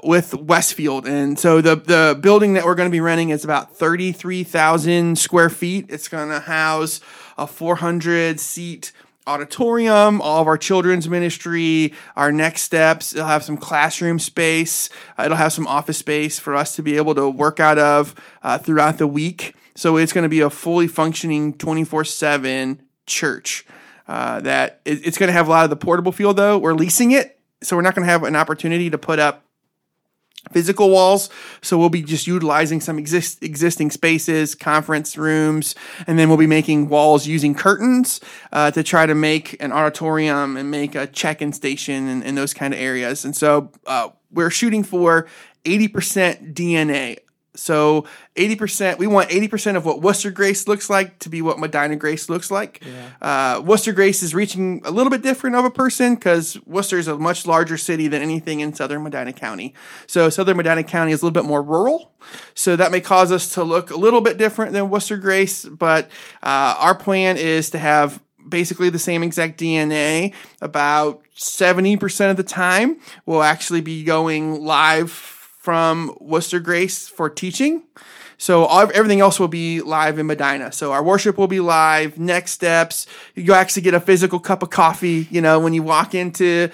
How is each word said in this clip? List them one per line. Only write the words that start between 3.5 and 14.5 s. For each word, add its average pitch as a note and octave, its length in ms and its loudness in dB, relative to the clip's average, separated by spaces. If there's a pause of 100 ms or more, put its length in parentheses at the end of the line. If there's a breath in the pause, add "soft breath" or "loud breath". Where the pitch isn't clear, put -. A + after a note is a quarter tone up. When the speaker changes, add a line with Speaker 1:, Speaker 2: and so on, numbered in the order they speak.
Speaker 1:
thirty-three F3+ 680 -4
thousand E3+ 720 2
square E3+ 320 4
feet. - 400 -6
It's D3+ 180 -12
gonna D3+ 340 -8
house D#3 580 -2 (380 loud breath)
a C#3+ 100 -6
four E3 300 -4
hundred E3 600 -2
seat E3+ 520 -12 (340 soft breath)
auditorium, G#3 960 2
all D3+ 200 2
of D#3 60 2
our D#3 100 4
children's F3+ 520 0
ministry, E3 840 -2 (220 loud breath)
our C#3+ 160 2
next D#3 320 0
steps. D#3+ 520 2
It'll D#3 120 -4
have D3+ 160 0
some D3+ 140 -6
classroom D#3+ 640 -2
space. D#3+ 680 -2 (280 loud breath)